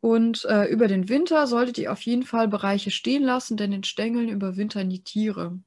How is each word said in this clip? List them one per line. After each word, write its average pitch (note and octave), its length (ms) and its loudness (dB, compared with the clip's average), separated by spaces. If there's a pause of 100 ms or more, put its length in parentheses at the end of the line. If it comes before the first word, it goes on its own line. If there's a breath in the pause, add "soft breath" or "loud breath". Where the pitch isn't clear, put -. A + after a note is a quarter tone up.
Und, A3+ 380 2
äh, G#3 220 4
über A3 240 4
den F#3+ 180 2
Winter D4+ 400 2
solltet A#3+ 300 0
ihr - 120 -4
auf - 120 -6
jeden A#3+ 220 0
Fall A3+ 260 0
Bereiche G3+ 420 0
stehen C#4 320 0
lassen, B3+ 320 0
denn G#3 160 -2
in G3 140 -4
Stängeln A#3 420 -2
überwintern G3 640 -4
die F#3 120 -6
Tiere. F#3 640 -4